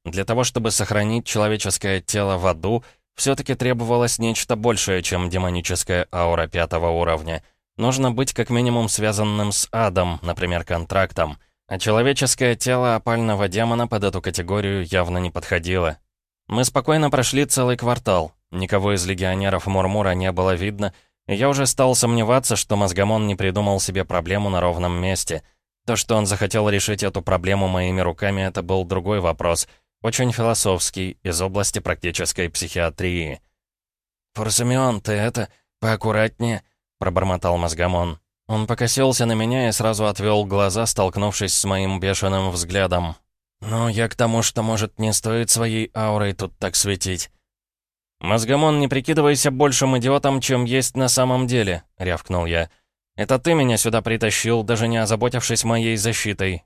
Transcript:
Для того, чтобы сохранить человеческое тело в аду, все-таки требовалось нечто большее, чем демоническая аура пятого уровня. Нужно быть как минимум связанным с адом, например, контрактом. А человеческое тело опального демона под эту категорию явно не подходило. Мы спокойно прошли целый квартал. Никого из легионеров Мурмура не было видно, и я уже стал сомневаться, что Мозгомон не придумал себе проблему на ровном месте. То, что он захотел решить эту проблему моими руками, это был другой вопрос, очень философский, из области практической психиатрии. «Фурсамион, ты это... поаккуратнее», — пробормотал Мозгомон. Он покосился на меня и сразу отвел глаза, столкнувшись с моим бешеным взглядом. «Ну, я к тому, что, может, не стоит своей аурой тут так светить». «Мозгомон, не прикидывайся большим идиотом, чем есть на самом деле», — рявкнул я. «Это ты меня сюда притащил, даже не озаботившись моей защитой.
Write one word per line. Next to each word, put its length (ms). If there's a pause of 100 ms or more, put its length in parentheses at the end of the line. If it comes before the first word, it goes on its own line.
Для 220
того, 180
чтобы 280
сохранить 560
человеческое 720
тело 380
в 80
аду, 360 (300)
все-таки 400
требовалось 640
нечто 380
большее, 480
чем 260
демоническая 840
аура 360
пятого 420
уровня. 540 (360)
Нужно 320
быть 220
как 160
минимум 400
связанным 640
с 180
адом, 500
например, 440
контрактом. 720 (280)
А 140
человеческое 760
тело 400
опального 520
демона 400
под 160
эту 180
категорию 640
явно 340
не 120
подходило. 640 (520)
Мы 160
спокойно 440
прошли 360
целый 320
квартал. 560 (180)
Никого 440
из 100
легионеров 600
Мурмура 480
не 200
было 220
видно, 380 (320)
и 100
я 120
уже 180
стал 300
сомневаться, 600
что 180
Мозгомон 520
не 80
придумал 440
себе 240
проблему 460
на 100
ровном 400
месте. 420 (460)
То, 80
что 220
он 80
захотел 420
решить 340
эту 200
проблему 480
моими 320
руками, 400
это 200
был 220
другой 380
вопрос, 480 (320)
очень 320
философский, 880
из 180
области 380
практической 720
психиатрии. 880 (960)
«Фурсамион, 640
ты 140
это... 340 (320)
поаккуратнее», — 840 (380)
пробормотал 580
Мозгомон. 640 (280)
Он 200
покосился 580
на 60
меня 380
и 20
сразу 340
отвел 400
глаза, 400
столкнувшись 680
с 100
моим 380
бешеным 500
взглядом. 640 (460)
«Ну, 260
я 220
к 60
тому, 260
что, 220
может, 360
не 140
стоит 360
своей 460
аурой 380
тут 240
так 180
светить». 560 (880)
«Мозгомон, 600
не 100
прикидывайся 600
большим 480
идиотом, 440
чем 240
есть 320
на 100
самом 400
деле», — 360 (140)
рявкнул 480
я. 240 (460)
«Это 240
ты 140
меня 240
сюда 240
притащил, 640
даже 260
не 80
озаботившись 640
моей 320
защитой. 720